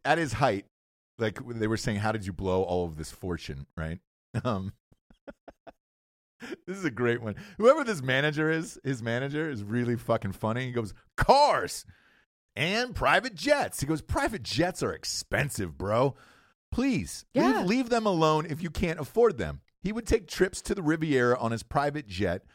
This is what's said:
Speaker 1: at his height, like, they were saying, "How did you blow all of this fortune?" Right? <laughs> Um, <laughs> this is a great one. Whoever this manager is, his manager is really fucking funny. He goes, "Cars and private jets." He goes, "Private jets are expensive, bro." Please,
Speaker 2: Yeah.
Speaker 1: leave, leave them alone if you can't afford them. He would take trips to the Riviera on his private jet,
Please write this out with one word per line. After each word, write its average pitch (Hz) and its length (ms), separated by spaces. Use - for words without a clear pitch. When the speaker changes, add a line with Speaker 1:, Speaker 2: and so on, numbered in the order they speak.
Speaker 1:
at 151 140
his 147 160
height, 107 320
like, 110 260
they 117 220
were 113 100
saying, 104 220
"How 107 140
did 107 120
you 98 80
blow 92 300
all 90 220
of 82 120
this 78 140
fortune?" 80 560
Right? 82 220
<laughs> 117 100
Um, 101 280
<laughs> - 80
this 185 100
is 190 80
a 151 60
great 117 320
one. 110 140
Whoever 269 260
this 202 180
manager 147 480
is, 160 340
his 127 180
manager 139 460
is 117 160
really 120 320
fucking 113 360
funny. 117 340
He 123 60
goes, 113 200
"Cars 233 680
and 196 400
private 190 400
jets." 254 460
He 135 60
goes, 156 160
"Private 226 400
jets 160 400
are 104 100
expensive, 90 880
bro." 113 360
Please, 233 500
Speaker 2:
Yeah. 262 260
Speaker 1:
leave, 190 60
leave 240 220
them 233 160
alone 160 460
if 156 100
you 180 80
can't 165 300
afford 196 400
them. 76 220
He 196 120
would 226 140
take 214 200
trips - 360
to - 120
the 196 80
Riviera 147 560
on 117 140
his 117 100
private 147 460
jet, 92 340